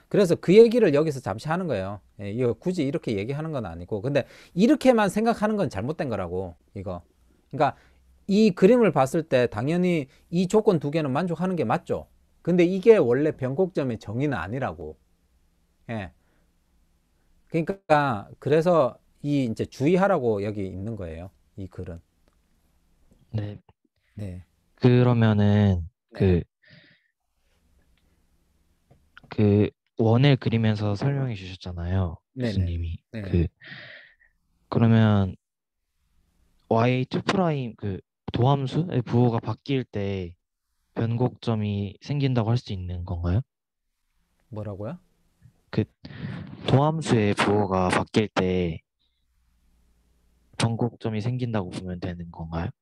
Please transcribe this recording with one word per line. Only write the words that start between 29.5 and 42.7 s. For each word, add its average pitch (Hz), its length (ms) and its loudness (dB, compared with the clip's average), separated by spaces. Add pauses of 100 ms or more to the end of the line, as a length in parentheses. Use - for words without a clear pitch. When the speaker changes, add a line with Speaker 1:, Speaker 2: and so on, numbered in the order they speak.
Speaker 2:
원을 123 380 4
그리면서 107 580 0
설명해 135 400 -4
주셨잖아요, 92 840 -6 (180)
Speaker 1:
네네. 123 140 -4
Speaker 2:
교수님이. 87 540 -4 (100)
Speaker 1:
네. 110 100 -10
Speaker 2:
그, 87 240 0 (1200)
그러면 110 680 4 (1300)
와이 123 380 2
투 - 160 -4
프라임, 151 540 -2
그 98 240 -6 (320)
도함수의 139 720 0
부호가 117 380 2
바뀔 127 440 -4
때 98 500 -6 (600)
변곡점이 110 1080 -4
생긴다고 131 500 -2
할 120 80 2
수 - 140 -10